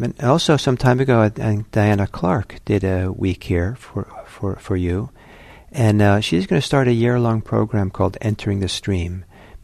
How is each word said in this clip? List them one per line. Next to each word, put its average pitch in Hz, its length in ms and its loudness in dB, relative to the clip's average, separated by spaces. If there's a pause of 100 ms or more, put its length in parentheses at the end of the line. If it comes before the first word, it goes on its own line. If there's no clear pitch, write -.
and 120 200 -6
also 147 360 2
some 131 200 0
time 127 240 2
ago, 127 200 4
I, 107 60 6
I - 20 2
think 110 420 -2
Diana 104 360 2
Clark - 580 -4
did 101 180 0
a 92 300 0
week 92 320 -4
here 92 320 -2
for, - 320 -10 (180)
for, - 300 -8
for - 200 -6
you. 90 340 -2 (600)
And, 107 300 2
uh, 104 200 4
she's 175 260 0
gonna 160 160 2
start 135 260 2
a 120 40 4
year-long 117 500 2
program 107 480 -2
called - 300 -2
Entering 104 400 -2
the 95 80 -2
Stream. 90 560 -4 (400)